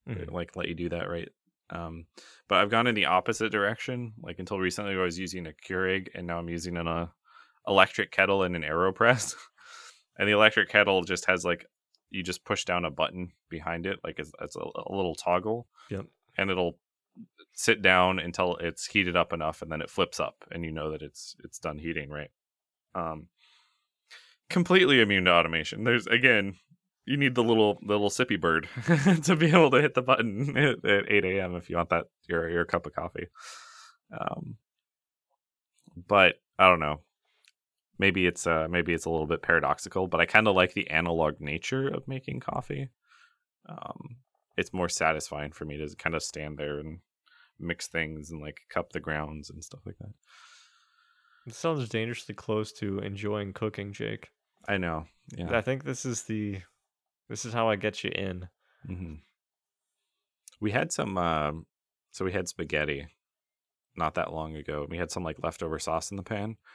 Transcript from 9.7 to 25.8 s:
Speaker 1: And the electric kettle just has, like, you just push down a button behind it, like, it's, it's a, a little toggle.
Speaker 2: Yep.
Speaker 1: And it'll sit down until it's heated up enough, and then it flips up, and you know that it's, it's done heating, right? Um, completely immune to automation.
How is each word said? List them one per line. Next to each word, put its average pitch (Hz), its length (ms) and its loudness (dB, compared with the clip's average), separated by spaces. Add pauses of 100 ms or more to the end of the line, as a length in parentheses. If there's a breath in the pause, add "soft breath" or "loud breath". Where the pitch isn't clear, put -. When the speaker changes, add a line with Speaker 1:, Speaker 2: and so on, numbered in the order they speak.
Speaker 1:
And 98 100 2
the 104 60 6
electric 107 340 6
kettle 98 360 6
just 90 220 -2
has, 92 200 2
like, 87 180 0 (460)
you 95 120 -6
just 87 220 -6
push - 220 -2
down 87 180 0
a 82 60 -2
button 85 420 -4 (160)
behind 85 380 -6
it, 98 180 -4
like, 80 140 -10
it's, 76 120 -10 (120)
it's - 140 -12
a, - 40 -8
a - 340 -10
little 92 200 0
toggle. 101 520 0 (220 loud breath)
Speaker 2:
Yep. 101 180 -8 (320)
Speaker 1:
And 98 120 0
it'll 90 280 0 (760)
sit 107 280 0
down 92 360 6
until 87 380 -2
it's 85 300 -6
heated 90 300 2
up 85 160 2
enough, 78 300 -4
and 78 100 -10
then 78 100 -6
it - 80 -8
flips - 300 -2
up, - 300 -6
and 85 140 -8
you 80 80 -6
know 78 200 -4
that 78 100 -10
it's, - 420 -16
it's - 140 -16
done 76 200 -8
heating, 76 320 -6
right? 73 200 -10 (640)
Um, 82 340 -8 (1200 loud breath)
completely 175 520 6
immune 101 260 4
to 90 60 8
automation. 82 520 2